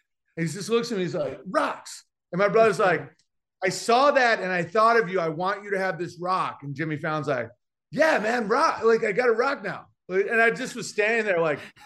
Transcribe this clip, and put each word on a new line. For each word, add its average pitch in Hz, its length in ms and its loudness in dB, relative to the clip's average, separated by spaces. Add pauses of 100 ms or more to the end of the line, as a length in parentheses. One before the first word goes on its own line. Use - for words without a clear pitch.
(380)
And 165 100 -2
he 147 60 -6
just 190 160 -8
looks 233 220 0
at 208 60 -2
me, 185 60 -2
he's 160 120 -4
like, 135 240 -6 (100)
"Rocks." - 560 -6 (260)
And 175 80 -4
my 202 80 2
brother's 208 320 4
like, 165 300 2 (540)
"I 190 60 0
saw 254 420 4
that 240 300 4
and 185 100 -4
I 175 120 -2
thought 220 340 4
of 180 120 2
you. 185 100 -2
I 165 100 -2
want 185 340 -4
you 202 80 -8
to 190 80 -2
have 190 180 -2
this 170 240 -8
rock." 175 400 -2
And 139 140 -10
Jimmy 156 200 -4
Fallon's 151 320 -4
like, 123 220 -2 (420)
"Yeah, 285 280 2
man, 220 280 -2
rock. 269 380 0
Like, 226 180 4
I 214 80 -2
got 247 160 0
a 233 60 2
rock 240 300 -2
now." 151 240 -10 (200)
Like, 190 200 0
and 226 140 2
I 226 100 6
just 247 260 -8
was - 120 -10
standing 214 360 0
there 175 160 0
like, 151 180 0 (260)